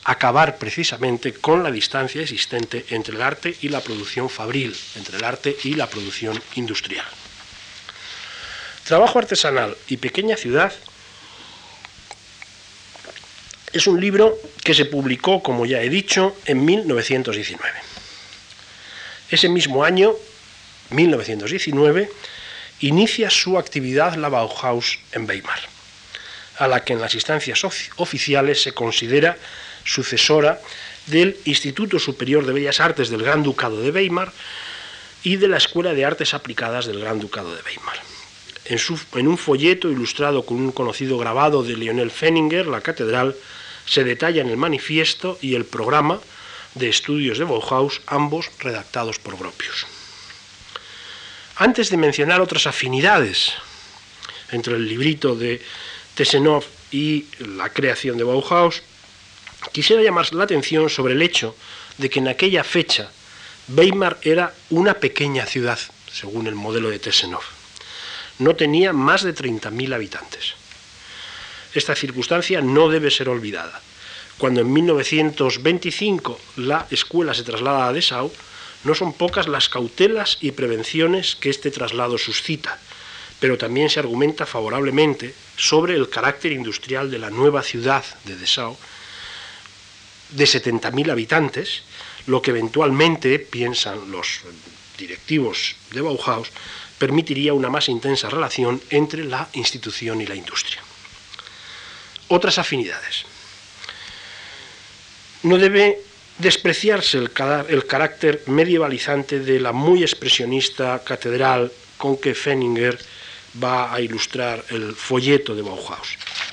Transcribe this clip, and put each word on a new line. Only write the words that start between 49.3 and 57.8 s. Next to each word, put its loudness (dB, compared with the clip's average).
Gropius. -8
Antes 4
de 2
mencionar 4
otras 2
afinidades 2
entre -2
el 0
librito 0
de -2
Tesenov 4
y -2
la -8
creación 0